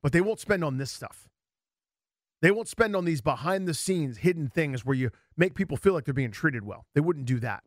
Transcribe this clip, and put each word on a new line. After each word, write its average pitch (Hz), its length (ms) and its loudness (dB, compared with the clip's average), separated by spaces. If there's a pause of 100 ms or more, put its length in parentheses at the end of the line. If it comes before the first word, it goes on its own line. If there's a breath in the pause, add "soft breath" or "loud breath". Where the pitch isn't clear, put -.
But 143 80 2
they 170 100 6
won't 208 180 0
spend 190 240 0
on 135 140 -2
this 135 140 -6
stuff. - 360 -16 (1160)
They 180 80 8
won't 214 160 -2
spend 214 280 2
on 180 100 0
these 160 160 0
behind-the-scenes 160 960 -2
hidden 160 300 0
things 135 380 -2
where 135 100 2
you 127 140 0 (260 soft breath)
make 180 200 2
people 185 200 -2
feel 196 180 2
like 151 120 -2
they're 143 80 -2
being 127 160 0
treated 120 340 -2
well. 101 300 -12
They 147 80 4
wouldn't 156 240 0
do 123 140 0
that. 110 280 -6